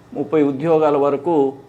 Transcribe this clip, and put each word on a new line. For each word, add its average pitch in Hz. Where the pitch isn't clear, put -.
ముప్పై 151
ఉద్యోగాల 151
వరకు 139